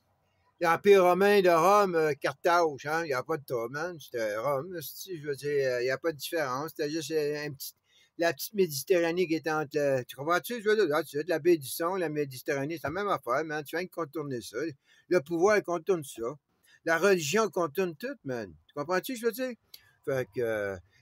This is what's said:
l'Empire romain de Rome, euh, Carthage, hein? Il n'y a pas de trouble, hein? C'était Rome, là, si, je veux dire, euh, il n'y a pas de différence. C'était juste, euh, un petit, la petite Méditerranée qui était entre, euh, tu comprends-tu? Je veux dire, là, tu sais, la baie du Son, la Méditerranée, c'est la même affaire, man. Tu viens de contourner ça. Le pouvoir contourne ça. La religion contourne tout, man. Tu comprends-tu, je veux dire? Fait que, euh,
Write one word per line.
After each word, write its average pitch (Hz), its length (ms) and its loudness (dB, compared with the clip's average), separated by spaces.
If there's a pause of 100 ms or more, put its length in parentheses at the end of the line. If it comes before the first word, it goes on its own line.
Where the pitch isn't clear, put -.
(600)
l'Empire 175 440 6
romain 196 380 6
de 180 80 6
Rome, 185 460 6
euh, 156 180 2
Carthage, 160 720 0
hein? 160 180 -2
Il 165 40 -6
n'y 139 60 -4
a 127 100 -2
pas 160 140 -4
de 135 80 -14
trouble, 120 300 -4
hein? 170 240 -8
C'était 110 380 -4
Rome, 139 340 -4
là, 175 120 -10
si, 180 360 -14
je 147 80 -12
veux 143 80 -4
dire, 139 140 -8
euh, 131 320 0
il 120 40 -2
n'y 131 60 0
a 135 60 -2
pas 165 140 -2
de 151 60 -12
différence. 143 520 -4
C'était 147 220 -6
juste, 156 180 -6
euh, 147 340 -2
un 147 80 -8
petit, - 220 -14 (460)
la 170 120 2
petite - 220 -10
Méditerranée 170 720 0
qui 160 80 0
était 160 140 -4
entre, 156 260 -2
euh, 139 320 2
tu - 80 -18
comprends-tu? 175 460 -2
Je 202 80 0
veux 214 60 6
dire, 214 100 4
là, 156 180 0
tu 143 140 -8
sais, 151 80 -4
la 165 140 0
baie 165 180 4
du 135 100 -10
Son, 170 280 -4
la 175 140 -2
Méditerranée, 147 680 -4
c'est 143 100 -8
la 139 40 -4
même 202 180 -4
affaire, 143 340 0
man. 156 200 -6
Tu 139 120 -10
viens 175 100 -4
de 175 40 -16
contourner 147 520 -8
ça. 104 180 -10 (480)
Le 175 140 2
pouvoir 180 420 2
contourne 170 400 -2
ça. 131 340 -8 (460)
La 165 140 2
religion 185 540 2
contourne 170 440 -2
tout, 254 280 -8
man. 120 280 -6 (140)
Tu - 80 -20
comprends-tu, 180 420 -2
je 233 120 -4
veux 233 40 2
dire? 254 220 -6 (500)
Fait 131 320 -2
que, 127 60 -2
euh, 107 340 -2 (260)